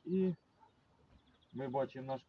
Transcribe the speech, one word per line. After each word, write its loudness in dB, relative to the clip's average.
і 2
ми -4
бачимо 0
наш -2